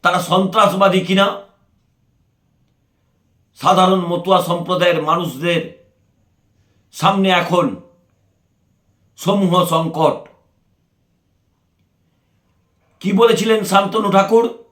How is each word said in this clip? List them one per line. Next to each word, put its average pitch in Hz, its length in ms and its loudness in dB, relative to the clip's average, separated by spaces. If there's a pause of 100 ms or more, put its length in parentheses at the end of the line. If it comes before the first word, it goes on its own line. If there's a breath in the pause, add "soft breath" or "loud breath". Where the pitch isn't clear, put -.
তারা 175 180 0
সন্ত্রাসবাদী 190 800 2
কিনা, 196 420 0 (2000)
সাধারণ 185 460 2
মতুয়া 175 420 -2
সম্প্রদায়ের 175 600 -2
মানুষদের 165 880 -4 (1000)
সামনে 190 380 0
এখন 170 460 0 (1400)
সমূহ 180 480 0
সংকট। 160 640 -2 (2750)
কি 190 140 -2
বলেছিলেন 220 500 2
শান্তনু 196 480 0
ঠাকুর? 214 600 2